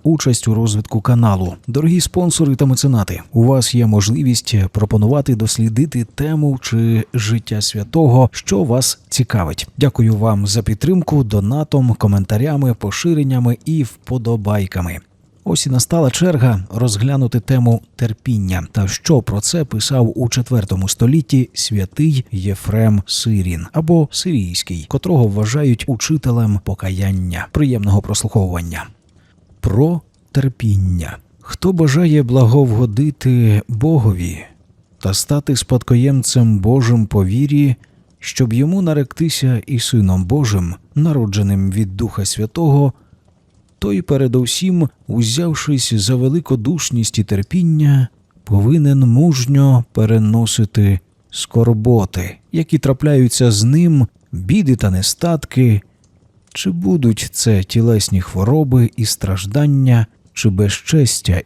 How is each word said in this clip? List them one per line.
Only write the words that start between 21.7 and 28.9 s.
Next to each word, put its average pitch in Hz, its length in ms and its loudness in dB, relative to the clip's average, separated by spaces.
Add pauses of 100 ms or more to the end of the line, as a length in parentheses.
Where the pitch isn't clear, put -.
Єфрем 101 720 0
Сирін 90 680 -2
або 160 380 2
Сирійський, 90 760 -4
котрого 139 400 0
вважають 113 600 0
учителем 117 760 -2
покаяння. 92 880 -4
Приємного 104 500 0
прослуховування. 87 840 -4 (760)